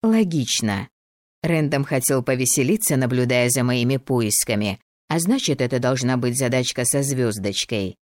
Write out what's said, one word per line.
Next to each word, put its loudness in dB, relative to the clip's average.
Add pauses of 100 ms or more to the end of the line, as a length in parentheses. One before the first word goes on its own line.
Логично. 0 (540)
Рэндом 0
хотел 0
повеселиться, 0
наблюдая 2
за 0
моими 2
поисками, -2 (280)
а 0
значит, 0
это 0
должна 0
быть -2
задачка -2
со 0
звездочкой. -2